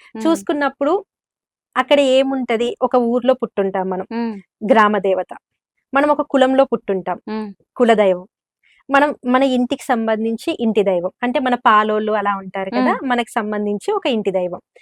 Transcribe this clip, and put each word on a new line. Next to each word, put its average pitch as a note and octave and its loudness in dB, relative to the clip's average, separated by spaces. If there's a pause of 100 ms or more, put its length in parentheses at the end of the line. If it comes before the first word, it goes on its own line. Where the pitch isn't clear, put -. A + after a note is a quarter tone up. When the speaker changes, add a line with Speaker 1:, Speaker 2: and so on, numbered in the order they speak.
(160)
Speaker 1:
Hmm. A3 -4
Speaker 2:
చూసుకున్నప్పుడు D4 -2 (720)
అక్కడ C4+ 2
ఏముంటది? C4 0
ఒక B3 2
ఊర్లో B3 2
పుట్టుంటాం G3 -4
మనం, F#3 -6
Speaker 1:
Hmm. A3+ -6 (320)
Speaker 2:
గ్రామ G#3+ 6
దేవత. F#3+ -2 (580)
మనం C#4 2
ఒక D4 2
కులంలో C4 2
పుట్టుంటాం, F#3+ -4 (100)
Speaker 1:
Hmm. G#3+ -8 (240)
Speaker 2:
కులదైవం. G3+ 2 (640)
మనం, C#4 2 (120)
మన B3+ 2
ఇంటికి B3+ 0
సంబంధించి A3+ -2
ఇంటి A3 2
దైవం, F#3 0 (120)
అంటే B3 -2
మన B3+ 0
పాలోళ్ళు G#3+ 2
అలా G3+ -2
ఉంటారు F#3+ -8
కదా, B3+ 0
Speaker 1:
Hmm. A4 -6
Speaker 2:
మనకి A#3+ -2
సంబంధించి G#3 -4
ఒక G4+ -2
ఇంటి G#3+ -2
దైవం, F3+ -2 (220)